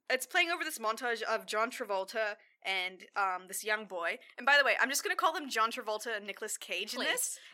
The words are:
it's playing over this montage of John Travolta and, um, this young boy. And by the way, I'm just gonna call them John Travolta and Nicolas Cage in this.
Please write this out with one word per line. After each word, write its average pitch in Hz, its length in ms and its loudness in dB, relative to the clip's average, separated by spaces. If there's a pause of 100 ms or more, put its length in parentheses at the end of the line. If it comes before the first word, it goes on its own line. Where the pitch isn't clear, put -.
(100)
it's 254 160 0
playing 349 240 2
over 330 140 0
this 311 140 -6
montage 226 440 -2
of 214 240 -2
John 220 240 0
Travolta 208 680 -2 (280)
and, 185 400 -4 (120)
um, 185 320 0
this 185 160 -8
young 214 220 0
boy. 180 320 -2 (200)
And 247 80 -10
by 277 120 8
the 277 60 8
way, 233 160 6
I'm 233 80 6
just 277 140 0
gonna 359 140 0
call 339 160 4
them 311 180 -6
John 220 200 4
Travolta 220 460 -4
and 202 100 -8
Nicolas 208 300 -6
Cage 208 380 -6
in 247 60 -2
this. 320 380 0 (160)